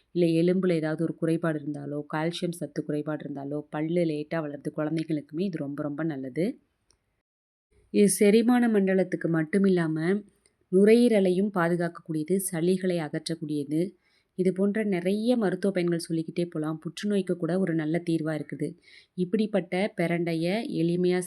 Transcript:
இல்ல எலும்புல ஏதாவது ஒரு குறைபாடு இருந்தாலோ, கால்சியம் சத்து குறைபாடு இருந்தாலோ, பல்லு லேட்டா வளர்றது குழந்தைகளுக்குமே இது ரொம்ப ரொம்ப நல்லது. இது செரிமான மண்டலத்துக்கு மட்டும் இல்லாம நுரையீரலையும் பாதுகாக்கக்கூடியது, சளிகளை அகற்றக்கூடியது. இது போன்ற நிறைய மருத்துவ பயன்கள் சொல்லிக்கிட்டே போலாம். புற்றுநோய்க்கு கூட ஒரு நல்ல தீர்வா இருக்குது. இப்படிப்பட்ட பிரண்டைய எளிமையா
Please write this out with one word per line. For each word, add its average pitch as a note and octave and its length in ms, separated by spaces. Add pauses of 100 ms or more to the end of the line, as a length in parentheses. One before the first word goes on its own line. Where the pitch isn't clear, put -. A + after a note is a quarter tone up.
(100)
இல்ல F3 160 (160)
எலும்புல F#3 300
ஏதாவது D#3 300
ஒரு D#3+ 120
குறைபாடு D#3+ 440
இருந்தாலோ, C#3+ 440 (120)
கால்சியம் E3 380
சத்து D3+ 320
குறைபாடு D3 440
இருந்தாலோ, C#3 320 (100)
பல்லு D#3+ 340
லேட்டா D3+ 300
வளர்றது D3 420
குழந்தைகளுக்குமே D#3 640
இது F#3+ 180
ரொம்ப C#3+ 240
ரொம்ப D3 220
நல்லது. D3 540 (1300)
இது G#3 180
செரிமான A3+ 600
மண்டலத்துக்கு F#3+ 600
மட்டும் E3 360
இல்லாம F3 560 (520)
நுரையீரலையும் G3+ 800
பாதுகாக்கக்கூடியது, E3+ 880 (120)
சளிகளை F3+ 460
அகற்றக்கூடியது. D#3 960 (420)
இது F#3 180
போன்ற G3+ 320
நிறைய G#3 520
மருத்துவ F#3+ 360
பயன்கள் F3 260
சொல்லிக்கிட்டே E3 460
போலாம். D#3 360
புற்றுநோய்க்கு F#3 520
கூட F3 260
ஒரு F#3 160
நல்ல D#3+ 360
தீர்வா D#3 300
இருக்குது. D3 360 (380)
இப்படிப்பட்ட F#3+ 840
பிரண்டைய E3+ 720
எளிமையா F3 580